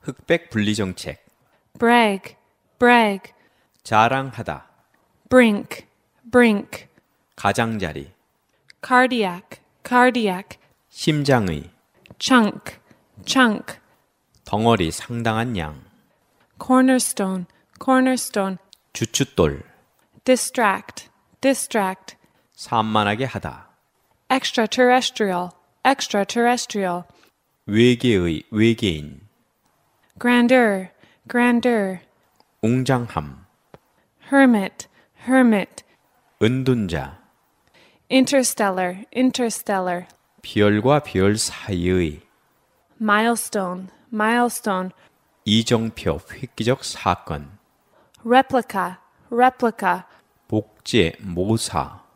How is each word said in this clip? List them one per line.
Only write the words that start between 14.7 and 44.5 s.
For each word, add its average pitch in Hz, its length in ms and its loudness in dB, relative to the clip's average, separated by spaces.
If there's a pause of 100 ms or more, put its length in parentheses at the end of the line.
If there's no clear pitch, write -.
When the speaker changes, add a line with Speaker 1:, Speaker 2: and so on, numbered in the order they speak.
Speaker 1:
상당한 117 680 -6
양. 76 260 -10 (800)
Speaker 2:
Cornerstone, 247 840 0 (380)
cornerstone. 254 760 0 (360)
Speaker 1:
주춧돌. 82 680 -2 (600)
Speaker 2:
Distract, 214 880 -2 (320)
distract. 208 720 -2 (380)
Speaker 1:
산만하게 110 720 -2
하다. 85 440 -12 (600)
Speaker 2:
Extraterrestrial, 247 1200 0 (360)
extraterrestrial. 214 1160 -2 (640)
Speaker 1:
외계의 107 840 2
외계인. 92 680 -2 (1000)
Speaker 2:
Grandeur, 240 680 2 (400)
grandeur. 233 680 0 (600)
Speaker 1:
웅장함. 113 840 -2 (840)
Speaker 2:
Hermit, 247 560 2 (400)
hermit. 240 560 2 (580)
Speaker 1:
은둔자. 113 800 0 (920)
Speaker 2:
Interstellar, 208 960 0 (100)
interstellar. 208 920 -2 (340)
Speaker 1:
별과 104 600 2
별 98 340 0
사이의. 90 840 -2 (800)
Speaker 2:
Milestone, 208 880 -2 (240)
milestone. 214 800 -2 (560)